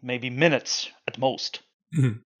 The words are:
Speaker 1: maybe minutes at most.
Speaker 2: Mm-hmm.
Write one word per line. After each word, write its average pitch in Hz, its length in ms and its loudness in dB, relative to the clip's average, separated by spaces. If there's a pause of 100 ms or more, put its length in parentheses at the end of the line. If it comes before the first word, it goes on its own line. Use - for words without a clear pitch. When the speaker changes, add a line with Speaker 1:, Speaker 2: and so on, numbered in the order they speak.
Speaker 1:
maybe 123 280 -4
minutes 139 600 2 (180)
at - 100 -6
most. - 440 -2 (360)
Speaker 2:
Mm-hmm. 123 220 2 (220)